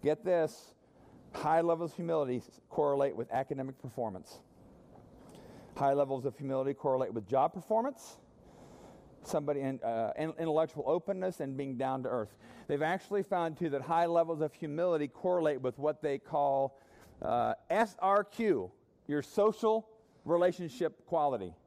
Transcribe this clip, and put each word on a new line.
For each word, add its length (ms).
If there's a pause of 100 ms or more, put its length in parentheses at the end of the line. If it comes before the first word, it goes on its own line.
Get 220
this, 500 (600)
high 260
levels 320
of 60
humility 440 (280)
correlate 440
with 200
academic 480
performance. 580 (1400)
High 160
levels 320
of 140
humility 360
correlate 400
with 140
job 260
performance, 640 (1080)
somebody 360
in, 240
uh, 340
in, 220
intellectual 480
openness, 540
and 160
being 180
down 280
to 60
earth. 280 (320)
They've 120
actually 420
found, 340
too, 140
that 100
high 240
levels 340
of 140
humility 560
correlate 500
with 180
what 240
they 160
call, 640 (420)
uh, 340 (140)
S 300
R 240
Q, 480 (360)
your 140
social 680 (340)
relationship 840
quality. 460 (140)